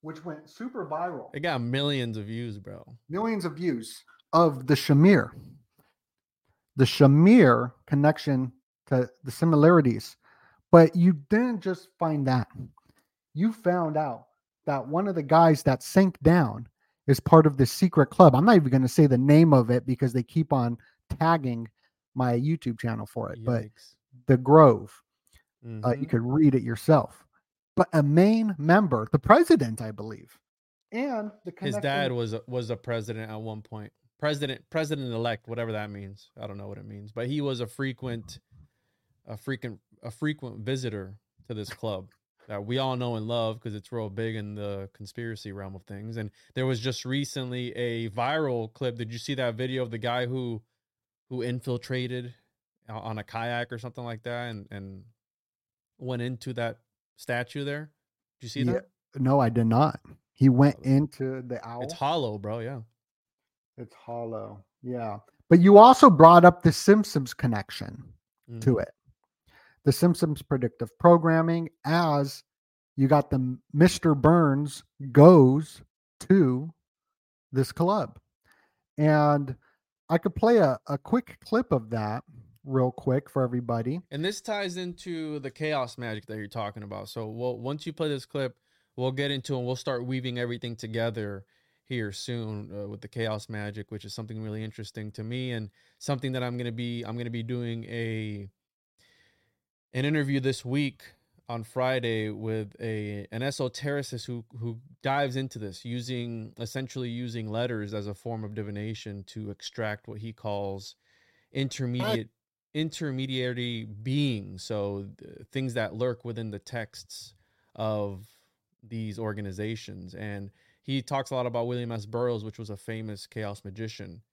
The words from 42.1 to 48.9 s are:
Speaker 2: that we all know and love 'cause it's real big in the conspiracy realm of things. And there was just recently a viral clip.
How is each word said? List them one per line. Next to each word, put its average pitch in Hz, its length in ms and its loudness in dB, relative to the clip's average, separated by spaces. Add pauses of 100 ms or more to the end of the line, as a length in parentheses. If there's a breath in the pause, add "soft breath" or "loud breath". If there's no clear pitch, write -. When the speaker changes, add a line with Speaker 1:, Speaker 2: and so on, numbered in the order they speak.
Speaker 2:
that 104 180 -12
we 120 140 -4
all 131 160 -4
know 123 220 -4
and 107 100 -8
love 113 320 -4
'cause 104 160 -12
it's 104 160 -16
real 110 180 -8
big 110 260 -8
in 104 200 -10
the 101 380 -10
conspiracy 110 580 -14
realm 98 240 -14
of 92 80 -20
things. 107 340 -14
And 107 140 -10 (240)
there 127 100 -2
was 131 140 -2
just 123 260 -8
recently 127 680 -6
a 117 340 -6
viral 120 640 -4
clip. 123 220 -6